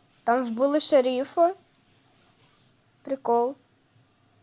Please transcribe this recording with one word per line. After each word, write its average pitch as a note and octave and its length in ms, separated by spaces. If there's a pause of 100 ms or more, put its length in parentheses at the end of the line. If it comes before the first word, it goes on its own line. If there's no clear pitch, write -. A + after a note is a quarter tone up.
(240)
Там B3 200
вбили C4 360
шерифа. C#4 760 (1500)
Прикол. B3+ 520 (880)